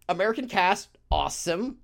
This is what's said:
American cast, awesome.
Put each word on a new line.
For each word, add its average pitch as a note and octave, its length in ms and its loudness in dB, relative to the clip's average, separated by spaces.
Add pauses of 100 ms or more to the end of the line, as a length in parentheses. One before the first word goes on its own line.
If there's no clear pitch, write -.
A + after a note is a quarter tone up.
American A3 400 0
cast, G3 400 2 (220)
awesome. E3+ 720 -2